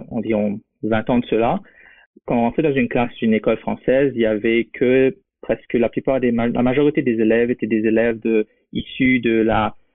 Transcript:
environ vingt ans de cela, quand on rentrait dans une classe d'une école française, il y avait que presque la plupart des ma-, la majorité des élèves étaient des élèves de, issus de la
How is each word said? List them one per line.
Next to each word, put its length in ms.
environ 500
vingt 260
ans 100
de 80
cela, 340
quand 100
on 60
rentrait 220
dans 100
une 160
classe 300
d'une 160
école 240
française, 560
il 60
y 40
avait 480
que 420
presque 340
la 140
plupart 300
des 120
ma-, 160
la 160
majorité 400
des 180
élèves 300
étaient 160
des 180
élèves 360
de, 260
issus 460
de 100
la 460